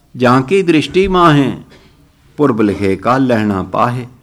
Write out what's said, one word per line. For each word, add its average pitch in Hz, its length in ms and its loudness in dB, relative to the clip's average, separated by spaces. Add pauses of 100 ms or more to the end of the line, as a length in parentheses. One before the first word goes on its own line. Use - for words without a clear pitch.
(180)
ਜਾਂ 123 240 2
ਕੀ 185 200 0
ਦ੍ਰਿਸ਼ਟੀ 170 460 0
ਮਾਹੇ, 147 540 2 (760)
ਪੁਰਬ 131 240 0
ਲਿਖੇ 98 340 0
ਕਾ 117 220 -2
ਲਹਿਣਾ 110 460 0
ਪਾਹੇ।" 117 440 -4 (160)